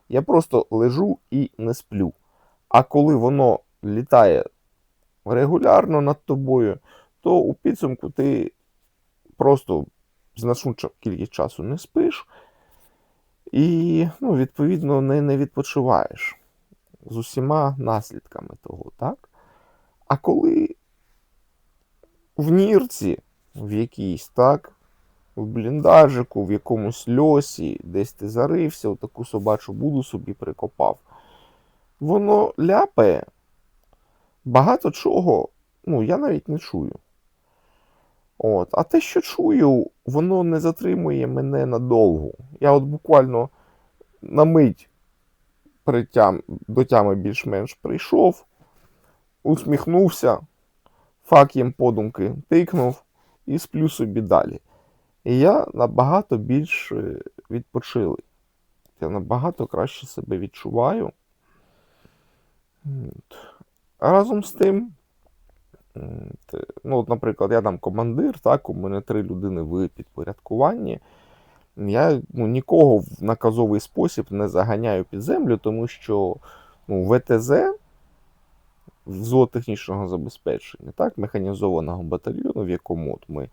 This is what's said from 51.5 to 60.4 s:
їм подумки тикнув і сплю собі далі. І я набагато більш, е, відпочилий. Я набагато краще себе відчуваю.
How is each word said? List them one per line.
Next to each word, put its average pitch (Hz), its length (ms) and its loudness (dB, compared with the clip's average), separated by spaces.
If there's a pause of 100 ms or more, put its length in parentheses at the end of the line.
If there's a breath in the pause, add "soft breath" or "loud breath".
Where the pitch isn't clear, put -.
їм 123 160 0
подумки 110 640 -2 (140)
тикнув 160 540 2 (440)
і 135 120 -4
сплю 156 300 -2
собі 113 320 -4
далі. 95 400 0 (640)
І 123 140 2
я 190 360 4
набагато 127 640 0
більш, 127 560 -4
е, 104 280 -8 (300)
відпочилий. 120 760 -6 (760)
Я 80 80 -4
набагато 120 580 -4
краще - 400 -6
себе - 320 -8
відчуваю. 117 760 -4 (1700)